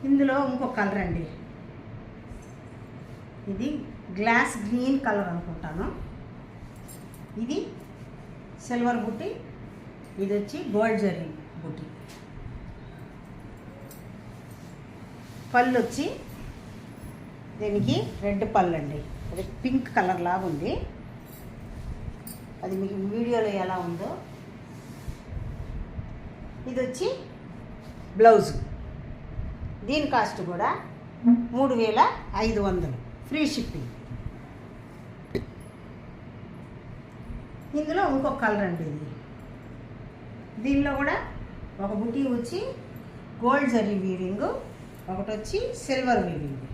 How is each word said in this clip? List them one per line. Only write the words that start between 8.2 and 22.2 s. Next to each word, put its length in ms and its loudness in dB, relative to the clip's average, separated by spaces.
సిల్వర్ 380 4
బుట్టి, 240 -2
ఇది 140 0
వచ్చి 220 -2
గోల్డ్ 280 6
జరీ 240 2
బుట్టి. 240 -8
పళ్ళు 300 8
వచ్చి 240 0
దీనికి 360 4
రెడ్ 300 2
పళ్ళు 260 6
అండి, 200 -4
అది 120 -2
పింక్ 340 2
కలర్ 300 4
లాగా 240 2
ఉంది, 200 0